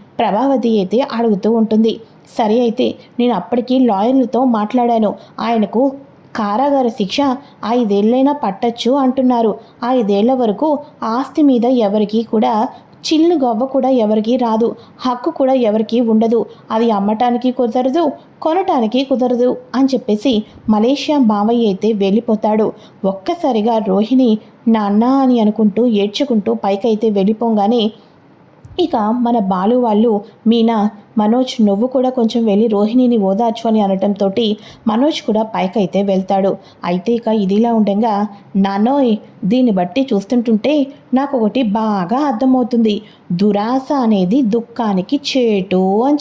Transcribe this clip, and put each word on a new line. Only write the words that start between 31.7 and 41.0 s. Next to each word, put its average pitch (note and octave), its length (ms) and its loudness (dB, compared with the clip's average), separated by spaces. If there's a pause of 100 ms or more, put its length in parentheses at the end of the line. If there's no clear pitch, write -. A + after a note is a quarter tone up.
కూడా B3+ 220 0
కొంచెం A#3 360 -2
వెళ్ళి G#3+ 220 2
రోహిణిని A3+ 500 2
ఓదార్చు" A3 500 0
అని A3 140 2
అనటంతోటి G3+ 760 -2 (300)
మనోజ్ C4 340 0
కూడా A3 220 -2
పైకైతే F#3+ 600 -2
వెళ్తాడు. G3 540 0 (260)
అయితే F3+ 300 -2
ఇక A3+ 140 -4
ఇదిలా A3 460 0
ఉండగా, G#3 540 0 (280)
"నాన్నోయ్, G#3+ 600 2 (300)
దీన్ని B3 260 2
బట్టి F#3+ 420 -2
చూస్తుంటుంటే B3 720 0 (260)